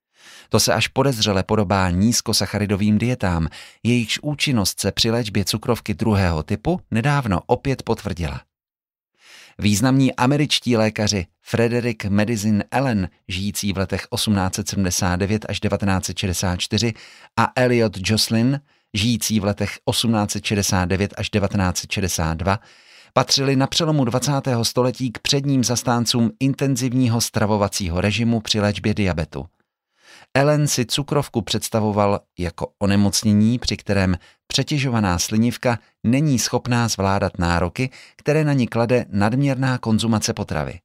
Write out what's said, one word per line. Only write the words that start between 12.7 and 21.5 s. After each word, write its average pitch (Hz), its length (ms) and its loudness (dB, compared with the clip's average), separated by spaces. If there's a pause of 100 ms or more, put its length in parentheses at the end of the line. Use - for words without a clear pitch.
Allen, 120 380 0 (200)
žijící 98 440 -4
v 85 60 -4
letech 95 320 -4
osmnáct 98 440 0
set - 140 -6
sedmdesát 90 480 0
devět 98 320 -2
až 101 120 -6
devatenáct 98 440 0
set 90 140 -8
šedesát 90 380 -2
čtyři, 110 380 -2 (420)
a 113 200 2
Elliot 120 360 4 (120)
Joslin, 113 560 0 (340)
žijící 110 460 0
v 92 40 0
letech 101 400 -2
osmnáct 110 460 0
set - 140 -6
šedesát 98 400 0
devět 95 320 0
až - 140 -6
devatenáct 95 480 0